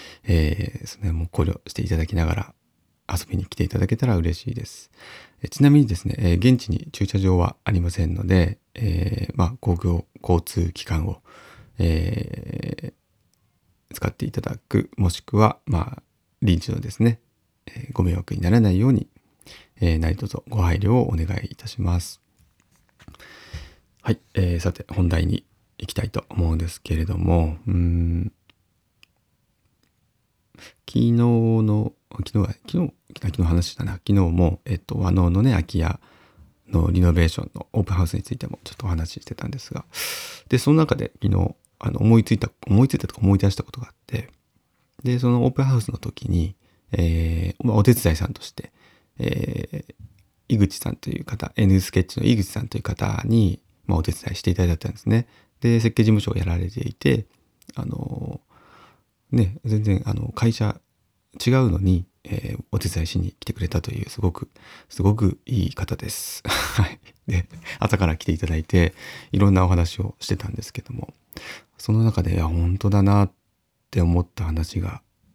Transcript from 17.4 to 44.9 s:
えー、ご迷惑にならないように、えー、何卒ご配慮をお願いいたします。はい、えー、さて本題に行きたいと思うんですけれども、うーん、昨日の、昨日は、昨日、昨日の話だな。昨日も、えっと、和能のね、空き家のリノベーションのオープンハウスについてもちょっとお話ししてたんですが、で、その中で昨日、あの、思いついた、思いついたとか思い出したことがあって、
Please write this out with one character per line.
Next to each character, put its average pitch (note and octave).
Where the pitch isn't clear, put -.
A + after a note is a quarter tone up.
え -
ー、 -
ご F#2
迷 F2
惑 F#2
に G2
な F2
ら A2+
な G#2
い F#2
よ A#2+
う C3+
に、 -
え E2+
ー、 D#2+
何 D#2+
卒 -
ご A2
配 F2
慮 G2
を B2
お -
願 E2
い -
い -
た -
し -
ま F2
す。 -
は -
い、 -
え F2+
ー、 -
さ F2
て -
本 F2+
題 E2
に -
行 -
き -
た G2
い G2+
と -
思 E2+
う D#2+
ん -
で E2
す -
け -
れ D#2+
ど F2
も、 E2+
う F#2+
ー -
ん、 E2+
昨 -
日 A#2
の、 A2+
昨 -
日 A2
は、 G2
昨 F3
日、 -
昨 F2
日 -
の E2+
話 E2+
だ -
な。 F#2
昨 F2+
日 G2+
も、 F2
え A2
っ E2+
と、 -
和 F#2
能 F2+
の F2+
ね、 C3
空 F2
き -
家 D#2+
の E2
リ F2+
ノ F2
ベ E2
ー -
シ -
ョ -
ン -
の -
オ A2
ー -
プ G2
ン -
ハ F2
ウ D#2+
ス -
に -
つ -
い -
て -
も -
ち -
ょ -
っ -
と -
お F#2+
話 E2
し -
し -
て -
た -
ん -
で C3+
す -
が、 -
で、 B2
そ C#3+
の D#3
中 D#3+
で -
昨 G2+
日、 F#2
あ A#2+
の、 -
思 A2+
い G#2+
つ -
い G#2+
た、 A2
思 G2
い -
つ -
い -
た -
と -
か -
思 G2
い F#2+
出 G2+
し -
た -
こ -
と B2
が A#2
あ -
っ -
て、 -